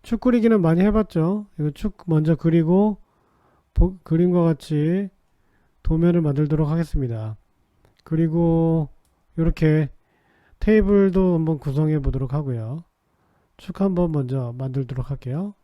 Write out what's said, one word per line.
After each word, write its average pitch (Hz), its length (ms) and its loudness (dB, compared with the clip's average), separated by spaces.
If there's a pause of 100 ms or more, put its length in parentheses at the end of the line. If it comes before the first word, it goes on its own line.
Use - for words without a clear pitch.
축 - 200 -6
그리기는 226 420 2
많이 165 180 2
해봤죠? 208 640 0 (140)
이거 151 120 -2
축 - 220 -8 (120)
먼저 156 300 2
그리고 170 640 2 (720)
보-, 185 240 2
그림과 175 460 2
같이 165 680 -2 (720)
도면을 170 400 2
만들도록 147 480 0
하겠습니다. 123 680 -4 (680)
그리고 165 840 0 (480)
요렇게 156 540 0 (680)
테이블도 196 760 4
한번 160 240 0
구성해 151 400 0
보도록 135 340 -2
하고요. 135 500 -6 (760)
축 - 240 -8
한번 180 300 0
먼저 131 440 -4
만들도록 131 540 -6
할게요. 143 420 -8 (120)